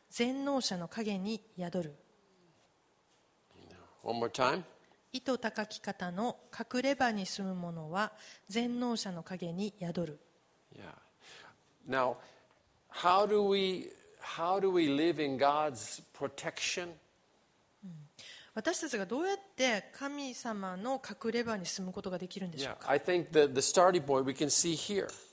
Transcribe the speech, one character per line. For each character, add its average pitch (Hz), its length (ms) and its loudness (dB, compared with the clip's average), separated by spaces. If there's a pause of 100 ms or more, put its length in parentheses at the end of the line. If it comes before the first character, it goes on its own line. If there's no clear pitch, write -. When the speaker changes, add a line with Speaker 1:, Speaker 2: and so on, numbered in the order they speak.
(100)
Speaker 1:
全 262 340 0
能 277 160 2
者 202 160 -2
の 170 120 -6
陰 214 280 -4
に 208 260 -4 (160)
宿 180 260 -2
る。」 147 100 -10 (2000)
Speaker 2:
One 113 140 -2
more 117 140 0
time. 143 320 2 (480)
Speaker 1:
「意 254 80 -6
図 254 180 0
高 214 260 -4
き - 160 -10
方 190 300 -6
の 220 260 -2 (140)
隠 247 320 -4
れ 269 140 2
場 247 160 2
に 202 120 -4
住 196 220 -4
む 190 80 -4
者 165 380 -6
は 202 180 0 (380)
全 240 320 -2
能 240 160 0
者 202 160 -4
の 170 100 -8
陰 175 300 -6
に 196 280 -4
宿 170 260 -2
る。」 151 120 -12 (560)
Speaker 2:
Yeah. 90 180 -16 (960)
Now, 127 280 2 (760)
how 180 340 4
do 208 240 4
we, 190 440 0 (280)
how 175 380 -2
do 196 140 4
we 170 160 4
live 151 360 2
in 139 140 0
God's 143 640 2 (160)
protection? 165 680 -4 (960)
Speaker 1:
う - 20 -16
ん。 185 40 -12 (640)
私 311 260 -2
た 311 100 -4
ち 233 80 -2
が 196 80 -2
ど 226 140 -2
う 349 80 0
や 392 60 0
っ 392 40 -2 (160)
て 247 420 0
神 277 380 -8
様 196 420 -6
の 254 240 -4
隠 220 300 -6
れ 233 140 0
場 226 120 -2
に 185 80 -6
住 185 220 -6
む 185 60 -6
こ 196 100 -8
と 190 80 -6
が 180 80 -4
で 180 80 -6
き 180 140 -12
る 185 80 -4
ん - 20 -6
で 156 80 -8
し 135 80 -4
ょ 120 60 -4
う - 100 -8
か？ - 60 -4
Speaker 2:
Yeah, - 20 2
I 143 100 6
think 180 320 2
the, 151 220 10
the 135 60 4
starting 180 440 6
point 135 200 4
we 135 100 0
can 151 140 0
see 170 260 4
here. 196 320 0 (260)